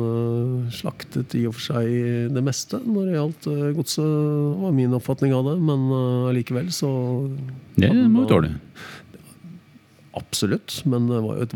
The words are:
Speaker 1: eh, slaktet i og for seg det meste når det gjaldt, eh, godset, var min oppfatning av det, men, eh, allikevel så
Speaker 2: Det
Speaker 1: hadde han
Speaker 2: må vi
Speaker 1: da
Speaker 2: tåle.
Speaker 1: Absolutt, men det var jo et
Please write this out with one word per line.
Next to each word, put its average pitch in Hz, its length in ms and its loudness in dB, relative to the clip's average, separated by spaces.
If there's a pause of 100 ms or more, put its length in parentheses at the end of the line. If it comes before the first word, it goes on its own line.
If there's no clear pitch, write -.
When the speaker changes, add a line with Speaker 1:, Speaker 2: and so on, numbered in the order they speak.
Speaker 1:
eh, 117 720 -2
slaktet - 640 -8
i 120 100 2
og 113 80 -2
for - 220 -6
seg 120 580 0
det 127 100 0
meste 143 400 -4
når 202 220 0
det 185 140 0
gjaldt, 156 260 -4
eh, 147 260 -2
godset, 151 880 0
var 190 120 0
min 131 220 4
oppfatning 135 380 0
av 131 140 2
det, 165 160 0
men, 147 180 2 (120)
eh, 127 420 0
allikevel 123 400 -2
så 131 560 -2 (480)
Speaker 2:
Det - 100 6
Speaker 1:
hadde 233 140 6
han 233 100 6
Speaker 2:
må 233 100 6
vi 262 80 2
Speaker 1:
da - 120 8
Speaker 2:
tåle. 78 140 0 (1600)
Speaker 1:
Absolutt, - 720 -4
men 120 220 2
det 120 160 0
var 107 140 -4
jo 113 60 -4
et 120 120 -6